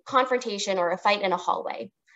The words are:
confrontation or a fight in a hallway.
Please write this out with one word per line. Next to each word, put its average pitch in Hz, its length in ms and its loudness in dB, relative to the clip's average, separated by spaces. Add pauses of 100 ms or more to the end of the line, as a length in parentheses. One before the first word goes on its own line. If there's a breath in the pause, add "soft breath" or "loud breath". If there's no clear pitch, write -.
confrontation 240 760 0
or 175 120 2
a 185 60 -2
fight 202 240 2
in 185 120 2
a 175 40 2
hallway. - 540 -4 (240 soft breath)